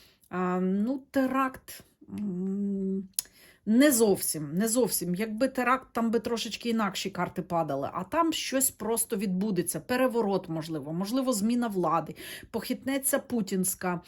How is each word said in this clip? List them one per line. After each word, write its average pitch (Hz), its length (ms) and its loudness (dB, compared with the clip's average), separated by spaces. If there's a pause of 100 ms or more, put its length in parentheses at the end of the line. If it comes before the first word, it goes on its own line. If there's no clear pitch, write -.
(300)
а, 180 300 0
ну, 208 520 0
теракт, 262 720 -2 (260)
м, 196 1000 -2 (560)
не 254 260 8
зовсім, 180 640 2
не 220 100 2
зовсім. 202 480 2
Якби 220 320 0
теракт, 254 440 0
там 233 200 0
би 233 80 4
трошечки 233 500 -4
інакші 208 400 -2
карти 180 320 -4
падали, 151 520 -2
а 185 100 -4
там 320 300 0
щось - 380 0
просто 220 440 -2
відбудеться, 185 640 0
переворот, 226 680 0
можливо, 160 440 -4
можливо, 240 400 0
зміна 233 340 0
влади, 165 480 0 (360)
похитнеться 269 680 -2
путінська, 185 880 -2